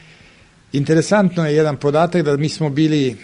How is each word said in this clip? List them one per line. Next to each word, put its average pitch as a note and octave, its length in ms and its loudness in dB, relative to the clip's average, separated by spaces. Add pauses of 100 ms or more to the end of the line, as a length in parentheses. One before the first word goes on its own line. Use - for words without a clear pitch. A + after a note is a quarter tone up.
(720)
Interesantno E3 760 0
je D3 80 0
jedan D3+ 220 0
podatak D#3+ 460 0
da C#3+ 140 0
mi D3 120 -2
smo D3+ 200 -4
bili, C#3+ 540 0